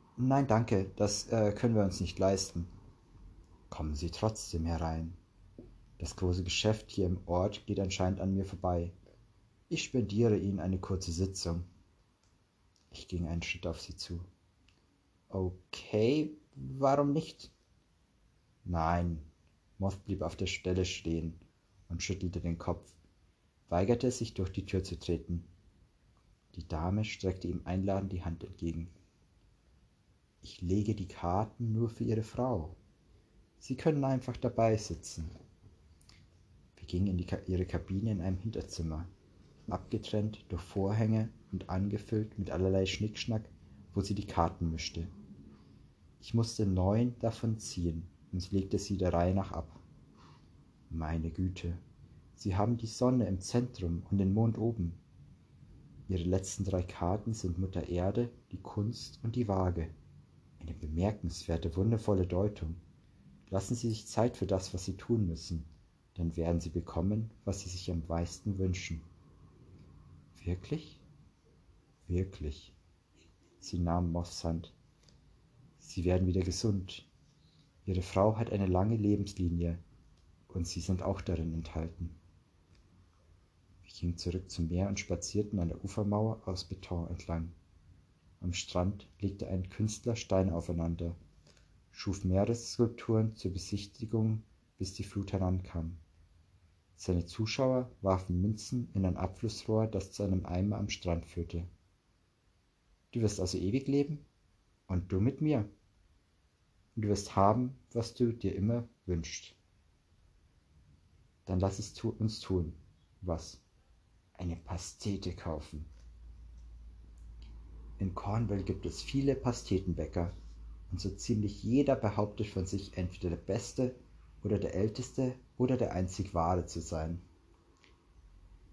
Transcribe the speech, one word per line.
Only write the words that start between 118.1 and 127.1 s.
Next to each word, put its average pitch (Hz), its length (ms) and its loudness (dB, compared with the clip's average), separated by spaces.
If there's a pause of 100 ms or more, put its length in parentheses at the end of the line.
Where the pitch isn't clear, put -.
Cornwall 104 480 0
gibt - 240 -4
es - 160 -8
viele 139 320 2
Pastetenbäcker, 90 1000 0 (580)
und 90 80 -4
so 98 120 -2
ziemlich 107 520 -2
jeder 131 320 4
behauptet 107 520 0
von 95 180 -2
sich, - 320 -6
entweder 90 320 -2
der 82 80 -2
Beste 127 560 -2 (500)
oder 104 140 2
der - 160 -2
Älteste 123 600 0 (240)
oder 127 180 4
der 107 160 0
einzig 92 400 -2
Wahre 85 320 4
zu - 160 -8
sein. 82 400 -4 (1500)